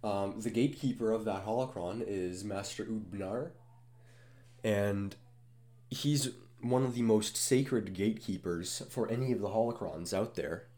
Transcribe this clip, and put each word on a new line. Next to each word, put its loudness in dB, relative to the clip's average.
Um, 0
the -2
gatekeeper 2
of 0
that -2
holocron -2
is -2
Master -6
Udnar, -4
and 2
he's 0
one 4
of -2
the 2
most 4
sacred 2
gatekeepers -2
for 0
any 0
of 2
the -2
holocrons 0
out 0
there. -4